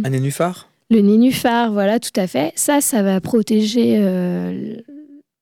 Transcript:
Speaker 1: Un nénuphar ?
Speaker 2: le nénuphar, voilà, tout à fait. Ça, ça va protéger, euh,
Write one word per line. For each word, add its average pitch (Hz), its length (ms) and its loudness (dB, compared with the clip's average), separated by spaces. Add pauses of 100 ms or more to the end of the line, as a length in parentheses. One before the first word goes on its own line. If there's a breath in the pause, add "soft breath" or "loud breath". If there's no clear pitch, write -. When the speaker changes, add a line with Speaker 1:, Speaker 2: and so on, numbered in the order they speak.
Speaker 1:
Un 131 60 -2
nénuphar ? 139 580 -4 (220)
Speaker 2:
le 226 80 6
nénuphar, 233 760 2
voilà, 202 260 0
tout - 160 -8
à 190 120 0
fait. 277 280 -4
Ça, 294 240 0
ça 269 220 0
va 196 200 0
protéger, 226 760 0
euh, 185 760 -2 (680)